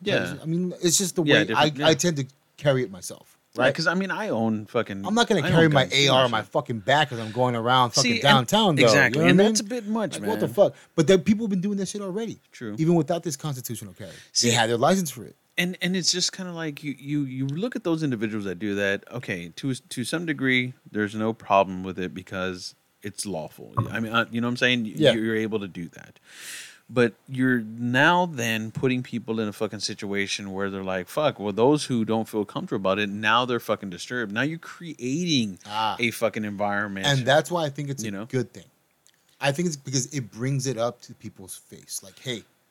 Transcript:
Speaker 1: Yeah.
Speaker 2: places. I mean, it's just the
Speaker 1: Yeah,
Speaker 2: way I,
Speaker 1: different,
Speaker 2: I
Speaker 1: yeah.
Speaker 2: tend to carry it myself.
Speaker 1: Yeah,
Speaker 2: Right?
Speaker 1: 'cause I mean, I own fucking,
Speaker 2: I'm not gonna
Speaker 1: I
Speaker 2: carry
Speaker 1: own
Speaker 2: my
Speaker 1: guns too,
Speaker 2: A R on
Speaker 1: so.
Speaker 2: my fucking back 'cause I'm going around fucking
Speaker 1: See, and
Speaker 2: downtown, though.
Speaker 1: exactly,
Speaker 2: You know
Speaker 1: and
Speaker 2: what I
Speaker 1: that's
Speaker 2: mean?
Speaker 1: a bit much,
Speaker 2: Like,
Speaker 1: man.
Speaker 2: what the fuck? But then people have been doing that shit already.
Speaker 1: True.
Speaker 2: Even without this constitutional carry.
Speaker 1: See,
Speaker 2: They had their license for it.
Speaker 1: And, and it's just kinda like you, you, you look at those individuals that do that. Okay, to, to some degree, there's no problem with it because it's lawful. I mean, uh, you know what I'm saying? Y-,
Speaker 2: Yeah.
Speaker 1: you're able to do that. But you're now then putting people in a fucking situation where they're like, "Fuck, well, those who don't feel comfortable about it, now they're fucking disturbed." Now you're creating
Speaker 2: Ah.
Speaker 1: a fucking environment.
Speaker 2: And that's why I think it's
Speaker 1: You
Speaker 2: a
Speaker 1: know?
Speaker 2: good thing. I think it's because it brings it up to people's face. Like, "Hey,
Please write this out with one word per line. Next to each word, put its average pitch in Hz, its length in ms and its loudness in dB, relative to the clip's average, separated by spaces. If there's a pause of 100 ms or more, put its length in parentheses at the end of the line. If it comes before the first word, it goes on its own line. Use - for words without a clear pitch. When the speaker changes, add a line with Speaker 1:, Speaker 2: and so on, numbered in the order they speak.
Speaker 1:
Yeah. 185 160 0
Speaker 2:
places. 90 240 -4
I 151 40 -10
mean, 175 260 -2 (100)
it's 170 160 2
just 185 180 -2
the 175 60 0
Speaker 1:
Yeah, 143 120 6
Speaker 2:
way 110 60 8
I, 104 40 4
Speaker 1:
different, 135 380 2
Speaker 2:
I 156 80 6
Speaker 1:
yeah. 160 40 6
Speaker 2:
tend 165 220 0
to 135 100 -2 (300)
carry 135 260 2
it 98 80 -4
myself. - 440 -16 (200)
Speaker 1:
Yeah, 123 80 0
Speaker 2:
Right? 135 120 4
Speaker 1:
'cause 165 120 -2
I 170 80 2
mean, 190 160 -2
I 196 180 -4
own 110 380 0
fucking, 101 400 -4
Speaker 2:
I'm 202 80 -2
not 240 140 4
gonna 196 120 4
Speaker 1:
I 156 100 0
Speaker 2:
carry 165 160 8
Speaker 1:
own 156 60 6
Speaker 2:
my 131 120 6
Speaker 1:
guns 131 100 -6
too, 135 40 4
Speaker 2:
A 139 100 6
R 131 160 6
on 127 40 2
Speaker 1:
so. 117 40 -2
Speaker 2:
my 110 100 0
fucking 123 380 -4
back 143 280 2
'cause 120 100 -8
I'm 110 140 -8
going 123 240 0
around 120 360 4
fucking - 180 0
Speaker 1:
See, - 80 2
and - 40 -6
Speaker 2:
downtown, 143 540 4
though. 131 80 6
Speaker 1:
exactly, 120 360 6
Speaker 2:
You 165 40 4
know 175 60 6
Speaker 1:
and 180 80 8
Speaker 2:
what 196 60 8
I 214 40 6
Speaker 1:
that's 220 140 0
Speaker 2:
mean? 208 100 -8
Speaker 1:
a - 100 -4
bit 202 60 -10
much, 214 240 -2
Speaker 2:
Like, - 100 -10
Speaker 1:
man. 208 80 -2
Speaker 2:
what 214 100 -2
the - 80 0
fuck? 185 260 4 (200)
But 160 120 4
then 190 160 8
people 214 220 2
have 202 60 -2
been 185 120 0
doing 202 160 -2
that 185 100 -4
shit 208 140 -8
already. 202 360 -8 (140)
Speaker 1:
True. 107 260 -10
Speaker 2:
Even 160 180 4
without 165 260 0
this 156 140 -6
constitutional 120 580 -10
carry. 92 160 -16 (220)
Speaker 1:
See, 120 180 2
Speaker 2:
They 113 40 4
had 117 140 4
their 120 80 2
license 160 340 2
for 120 140 -14
it. - 120 -20 (220)
Speaker 1:
And, 175 220 -2
and 180 160 -2
it's 170 160 0
just 175 200 -2
kinda 180 200 -10
like 160 320 -8
you, 143 140 -6
you, 143 260 -4
you 131 220 -4
look 175 300 -4
at - 80 -8
those 165 180 0
individuals 110 420 -2
that 90 140 -6
do 104 160 -4
that. 101 360 0
Okay, 92 460 -8
to, 135 180 -4
to - 300 -8
some 170 220 -4
degree, 131 480 0 (180)
there's 104 220 -2
no 110 180 -2
problem 95 500 2
with 95 160 -6
it 92 140 -6
because 92 640 -8 (280)
it's - 220 -10
lawful. 78 480 -10 (180)
I 107 100 -4
mean, 110 120 -6
uh, 117 180 2
you 117 120 -4
know 120 60 -2
what 123 40 -4
I'm 120 60 -6
saying? 123 260 2
Y-, 107 120 -8
Speaker 2:
Yeah. 143 160 6
Speaker 1:
you're 113 240 0
able 110 240 -2
to 98 80 -8
do 85 220 -10
that. - 280 -20 (680)
But 120 260 2 (140)
you're 127 340 2
now 127 640 2
then 113 440 -4
putting 127 320 0
people 113 380 -6
in 107 80 0
a 101 40 -6
fucking 107 280 -6
situation 101 720 -4
where 98 180 -4
they're 95 140 -6
like, 92 240 -4
"Fuck, 147 320 0
well, 104 120 -2
those 131 340 4
who 117 180 0
don't 110 240 -2
feel 107 160 -2
comfortable 127 360 -6 (120)
about 101 80 0
it, 104 100 0
now 107 340 2
they're 123 140 -2
fucking 104 320 -4
disturbed." 104 420 -8
Now 113 100 -2
you're 160 180 -4
creating 135 1080 -4
Speaker 2:
Ah. 104 320 -2
Speaker 1:
a 117 140 0
fucking 110 320 -2
environment. 101 640 -4
Speaker 2:
And 135 200 2
that's 151 240 2
why 170 140 -2
I 143 60 -4
think 143 200 -10
it's 127 140 -8
Speaker 1:
You 110 60 -6
Speaker 2:
a - 20 -8
Speaker 1:
know? 98 140 -8
Speaker 2:
good 127 260 -4
thing. - 140 -20 (760)
I 143 120 0
think 175 140 -2
it's 156 100 -4
because 135 380 -4
it 117 160 -6
brings 127 380 -4
it 113 100 -4
up 120 240 -2
to - 120 -20
people's 95 420 -16
face. - 480 -16
Like, 92 160 -20
"Hey, 120 240 -8 (260)